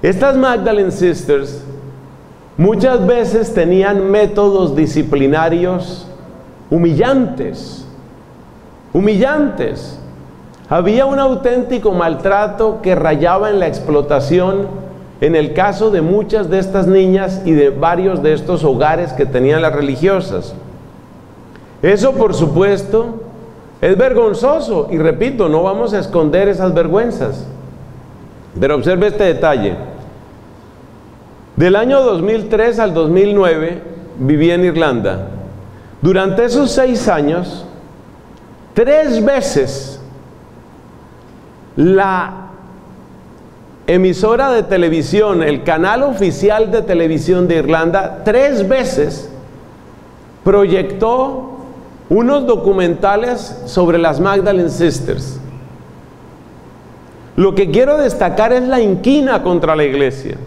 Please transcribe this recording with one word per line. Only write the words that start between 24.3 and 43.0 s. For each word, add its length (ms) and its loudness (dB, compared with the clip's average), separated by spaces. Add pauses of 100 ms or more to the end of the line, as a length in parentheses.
y, 60 -2
repito, 500 0
no 160 2
vamos 300 -2
a 60 0
esconder 500 0
esas 240 0
vergüenzas. 720 -2 (1120)
Pero 160 2
observe 320 0
este 160 0
detalle. 520 0 (1800)
Del 160 4
año 260 2
dos 200 2
mil 260 -2
tres 320 0
al 140 0
dos 160 0
mil 260 4
nueve 460 0 (360)
viví 320 2
en 140 2
Irlanda. 640 0 (760)
Durante 440 2
esos 260 0
seis 380 0
años, 560 -2 (1080)
tres 520 2
veces 720 -2 (1800)
la 560 0 (1600)